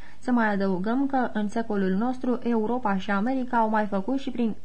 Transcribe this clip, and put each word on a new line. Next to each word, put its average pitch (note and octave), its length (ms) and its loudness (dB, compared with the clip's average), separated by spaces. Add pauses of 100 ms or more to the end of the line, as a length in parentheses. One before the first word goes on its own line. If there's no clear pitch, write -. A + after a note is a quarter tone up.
(200)
Să - 120 -2
mai A#3 160 4
adăugăm G3+ 600 0
că, C4 260 0
în G#3+ 140 0
secolul G3+ 440 0
nostru, B3 520 0
Europa A#3 540 0
și F#3+ 140 -2
America B3 460 0
au A3 120 4
mai G#3+ 160 2
făcut G3+ 340 0
și C4 120 -4
prin A#3 340 0